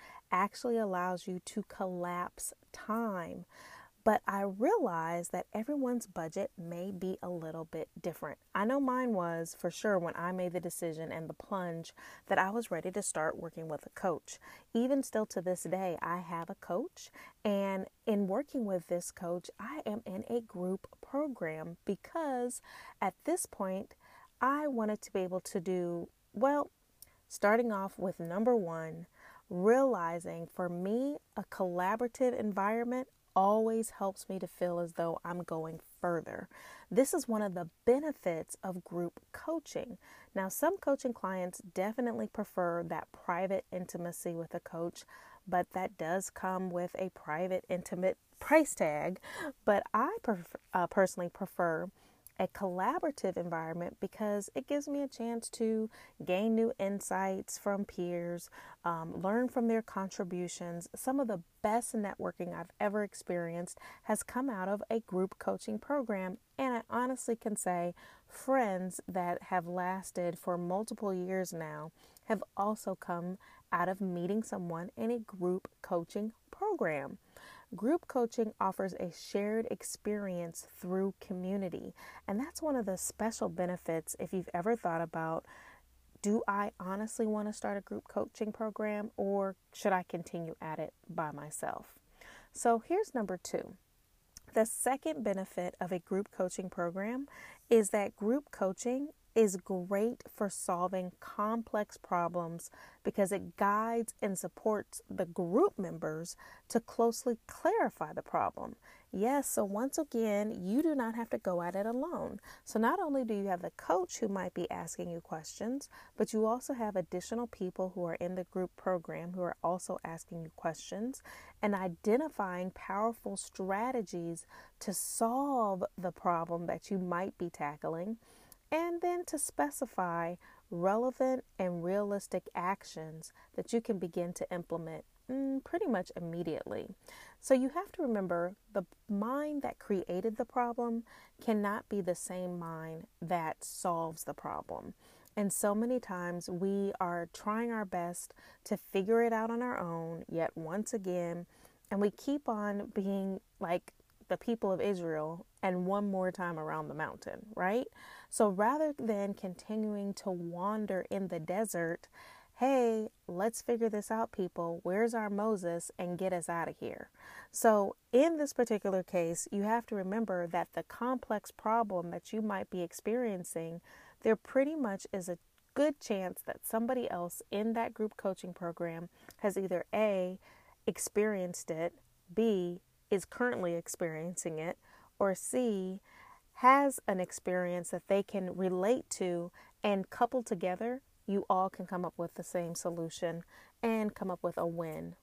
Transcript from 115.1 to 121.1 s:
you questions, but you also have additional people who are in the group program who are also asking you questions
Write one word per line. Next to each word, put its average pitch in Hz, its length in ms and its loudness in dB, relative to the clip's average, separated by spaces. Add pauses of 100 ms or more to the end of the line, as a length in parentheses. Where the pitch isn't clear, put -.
you 170 100 -8
questions, 214 680 -6 (280)
but - 160 0
you 220 140 4
also 240 260 0
have 220 220 -2
additional 196 540 -2
people 185 480 -4
who 180 80 -2
are 165 100 -2
in 180 220 -4
the 180 80 -2
group 185 320 -4
program 170 560 -4
who 185 100 -4
are 170 220 -2
also 180 400 0
asking 165 380 -8
you 156 120 -12
questions 196 680 -4 (360)